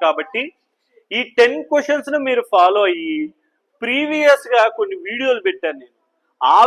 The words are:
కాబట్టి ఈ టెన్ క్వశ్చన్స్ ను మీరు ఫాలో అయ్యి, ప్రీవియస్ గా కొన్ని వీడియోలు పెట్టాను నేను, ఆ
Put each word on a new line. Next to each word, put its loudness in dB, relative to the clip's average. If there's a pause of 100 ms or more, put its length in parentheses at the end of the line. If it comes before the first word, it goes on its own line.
కాబట్టి -2 (720)
ఈ -4 (180)
టెన్ 4 (140)
క్వశ్చన్స్ -2
ను -2
మీరు 0 (100)
ఫాలో 4
అయ్యి, -6 (640)
ప్రీవియస్ 0
గా 4 (160)
కొన్ని -6 (120)
వీడియోలు -2
పెట్టాను -4
నేను, -20 (460)
ఆ 4